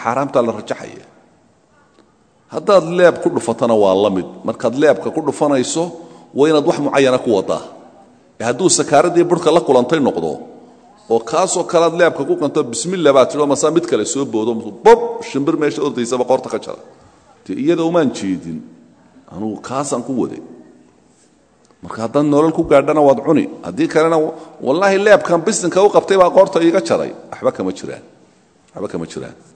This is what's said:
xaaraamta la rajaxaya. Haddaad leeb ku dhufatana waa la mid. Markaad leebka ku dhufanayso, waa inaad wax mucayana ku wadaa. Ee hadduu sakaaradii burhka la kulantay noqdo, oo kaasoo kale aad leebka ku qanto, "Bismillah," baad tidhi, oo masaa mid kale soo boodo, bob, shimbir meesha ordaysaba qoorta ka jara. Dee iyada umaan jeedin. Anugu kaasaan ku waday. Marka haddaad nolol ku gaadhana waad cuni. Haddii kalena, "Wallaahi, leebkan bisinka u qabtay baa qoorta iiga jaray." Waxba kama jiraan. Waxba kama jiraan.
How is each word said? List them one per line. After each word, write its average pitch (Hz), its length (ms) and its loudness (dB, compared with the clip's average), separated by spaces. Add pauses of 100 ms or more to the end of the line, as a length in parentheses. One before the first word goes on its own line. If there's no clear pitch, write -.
xaaraamta 131 400 -2
la 117 100 -2
rajaxaya. - 540 -12 (1500)
Haddaad 180 380 2
leeb 175 320 4
ku - 80 -2
dhufatana 117 460 0
waa 98 180 4
la 101 160 2
mid. 95 160 -2 (180)
Markaad 113 320 -4
leebka 139 360 2
ku 160 100 -4
dhufanayso, 147 640 -2 (500)
waa 135 160 4
inaad 151 160 2
wax 170 140 2
mucayana 135 400 2
ku 123 160 -4
wadaa. 92 260 -2 (760)
Ee 107 40 -8
hadduu 131 260 0
sakaaradii 165 540 2
burhka 156 280 2
la 170 100 4
kulantay 131 380 2
noqdo, 85 320 -2 (800)
oo 113 100 2
kaasoo 175 440 -2
kale 165 220 2
aad 160 120 0
leebka 160 260 2
ku 170 140 -2
qanto, 147 260 -2
"Bismillah," 151 500 0
baad 127 160 6
tidhi, 143 120 -4
oo 147 60 2
masaa 147 240 0
mid 170 140 0
kale 110 200 -2
soo 139 200 -4
boodo, 113 300 -2
bob, 110 680 2
shimbir 147 320 -2
meesha 151 240 -2
ordaysaba 123 440 -2
qoorta 127 240 2
ka 107 100 -4
jara. - 220 -12 (640)
Dee 92 80 -10
iyada 165 300 0
umaan 165 300 2
jeedin. 85 480 -6 (640)
Anugu 101 340 -8
kaasaan 131 420 -6
ku 135 180 -8
waday. - 200 -6 (1400)
Marka 98 180 -12
haddaad 127 240 0
nolol 151 260 2
ku 160 120 -2
gaadhana 147 380 2
waad 135 240 4
cuni. 139 240 2 (140)
Haddii 95 240 -4
kalena, 165 300 2 (440)
"Wallaahi, 190 360 0
leebkan 196 440 2
bisinka 185 420 0
u 208 60 4
qabtay 196 280 2
baa 180 120 6
qoorta 180 320 2
iiga 170 200 4
jaray." 82 320 -2 (180)
Waxba - 200 -4
kama 92 200 -6
jiraan. - 300 -14 (720)
Waxba 98 120 -8
kama 82 180 -8
jiraan. 65 300 -14 (200)